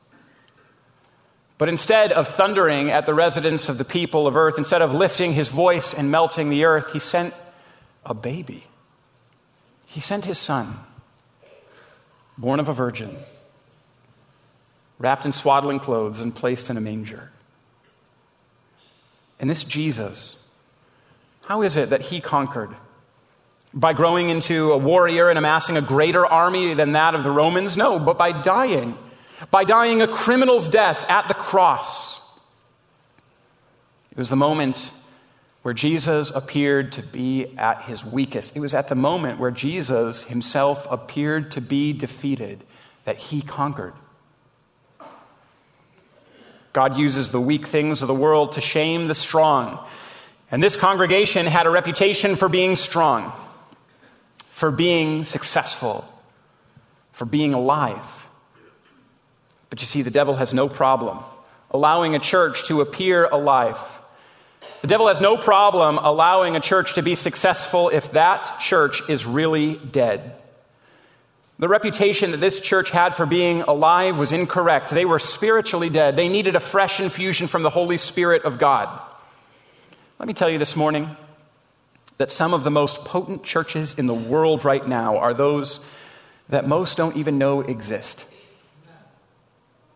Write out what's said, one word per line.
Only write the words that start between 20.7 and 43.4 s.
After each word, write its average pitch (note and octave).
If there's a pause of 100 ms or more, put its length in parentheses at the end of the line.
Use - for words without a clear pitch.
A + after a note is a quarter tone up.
how G#3+
is E3+
it A#2+
that C3+
he F3
conquered? B2+ (1000)
By D#3+
growing E3+
into D#3+
a C#3+
warrior E3+
and E3
amassing D#3
a D3
greater D#3
army F3
than D3
that D#3+
of C#3+
the C#3+
Romans? E3+
No, G#3+
but E3
by F3
dying. E3 (520)
By G3
dying A3+
a A3
criminal's A#3+
death F#3+
at G3
the -
cross. - (1900)
It -
was B2
the C3+
moment C#3+ (720)
where A#2+
Jesus D3+
appeared C#3
to A#2+
be B2+
at A2
his A2
weakest. B2
It D3
was C#3+
at C#3+
the C#3
moment C#3+
where B2
Jesus B2+
himself C#3
appeared D3
to C#3
be C#3+
defeated A#2 (420)
that G#2+
he D3